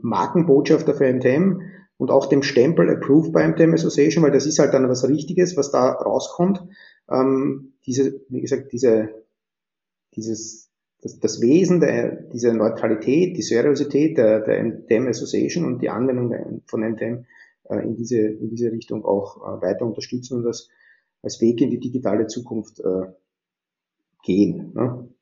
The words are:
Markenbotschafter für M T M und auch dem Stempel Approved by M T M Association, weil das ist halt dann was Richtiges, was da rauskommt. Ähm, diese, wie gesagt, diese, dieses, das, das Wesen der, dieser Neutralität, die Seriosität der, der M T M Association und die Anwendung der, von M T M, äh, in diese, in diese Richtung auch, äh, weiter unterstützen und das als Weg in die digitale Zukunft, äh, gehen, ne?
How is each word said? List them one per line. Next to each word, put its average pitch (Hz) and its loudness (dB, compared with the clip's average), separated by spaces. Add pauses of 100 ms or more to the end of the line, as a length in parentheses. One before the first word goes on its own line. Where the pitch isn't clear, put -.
Markenbotschafter 139 2
für 139 2
M 127 2
T 123 2
M 170 2 (360)
und 127 -2
auch 139 2
dem 139 2
Stempel 131 2
Approved 156 2
by 160 4
M 156 2
T 165 4
M 165 4
Association, 160 2
weil 147 4
das 135 2
ist 151 -2
halt 139 4
dann 131 4
was 127 0
Richtiges, 170 0
was 139 -2
da 131 2
rauskommt. 175 -2 (460)
Ähm, 135 -2 (140)
diese, 135 -2
wie 123 -6
gesagt, 127 -4
diese, 113 2 (1040)
dieses, 110 -10 (320)
das, - -14
das - -2
Wesen 170 4
der, 120 0 (200)
dieser 117 2
Neutralität, 113 0
die - -6
Seriosität 143 0
der, 110 4
der 110 0
M 110 -6
T 117 2
M 127 0
Association 135 -2
und 123 -4
die - -2
Anwendung 123 -2
der, 110 -6 (220)
von 113 -4
M 113 -4
T 113 -6
M, 120 -8 (440)
äh, 104 -4
in 113 -4
diese, 117 -2
in 110 -2
diese 117 -4
Richtung 113 -8
auch, 98 -2
äh, 95 -12
weiter 98 -2
unterstützen 123 -8
und 117 -4
das 117 -6 (540)
als - -6
Weg 117 2
in 135 2
die 120 -4
digitale 113 -2
Zukunft, 113 -10
äh, 92 -4 (1160)
gehen, 90 0
ne? 123 -6 (140)